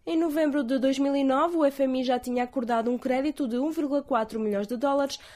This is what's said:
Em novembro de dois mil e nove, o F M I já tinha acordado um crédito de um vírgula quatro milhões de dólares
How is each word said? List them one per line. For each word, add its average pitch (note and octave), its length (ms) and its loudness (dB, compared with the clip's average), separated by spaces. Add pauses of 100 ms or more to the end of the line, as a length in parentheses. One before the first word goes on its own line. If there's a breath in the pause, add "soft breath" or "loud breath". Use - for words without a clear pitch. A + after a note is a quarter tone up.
Em E4 80 -2
novembro D4+ 480 2
de C4 140 0
dois C4+ 220 2
mil C#4 160 2
e C#4 80 2
nove, D4 340 2
o D4+ 80 4
F C#4 160 0
M B3+ 180 2
I B3+ 40 -2
já B3 160 0
tinha B3 240 -2
acordado A#3+ 480 -2
um B3 60 -2
crédito C4+ 500 -2
de A#3 100 -2
um C4 140 0
vírgula C#4+ 320 -2
quatro A3 360 -2
milhões G#3 280 -2
de A#3+ 100 -6
dólares C#4 400 0 (180 loud breath)